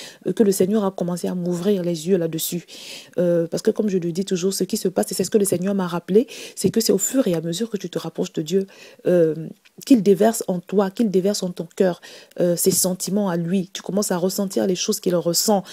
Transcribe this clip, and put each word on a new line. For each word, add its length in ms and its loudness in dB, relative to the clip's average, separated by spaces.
euh, 60 -2
que 100 2
le 80 6
Seigneur 340 2
a 60 0
commencé 380 -4
à 80 -4
m'ouvrir 480 0
les 240 -4
yeux 80 4
là-dessus. 500 -4
Euh, 300 2
parce 160 -6
que 80 4
comme 180 -2
je 100 0
le 120 -2
dis 140 -4
toujours, 280 -2
ce 120 -2
qui 120 -4
se 120 -4
passe, 240 -2
et 20 -6
c'est 80 -2
ce 80 -4
que 80 4
le 60 4
Seigneur 320 -2
m'a 100 -2
rappelé, 400 2
c'est 140 2
que 100 0
c'est 100 0
au 80 4
fur 300 0
et 60 0
à 60 -2
mesure 300 -4
que 60 -6
tu 120 -10
te 80 -10
rapproches 360 -6
de 100 -4
Dieu, 240 0
euh, 300 4
qu'il 160 6
déverse 460 4
en 100 -2
toi, 320 0
qu'il 180 0
déverse 360 0
en 60 -4
ton 260 -10
cœur, 240 2
euh, 160 2
ses 160 2
sentiments 560 0
à 80 0
lui. 360 -2
Tu 100 -14
commences 280 -2
à 60 2
ressentir 500 0
les 80 0
choses 240 -2
qu'il 160 0
ressent. 480 2